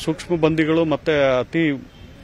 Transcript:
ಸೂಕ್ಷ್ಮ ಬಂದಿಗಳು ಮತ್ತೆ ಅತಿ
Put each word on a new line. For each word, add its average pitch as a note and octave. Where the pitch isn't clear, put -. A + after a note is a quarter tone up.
ಸೂಕ್ಷ್ಮ E3
ಬಂದಿಗಳು D#3+
ಮತ್ತೆ C#3+
ಅತಿ C#3+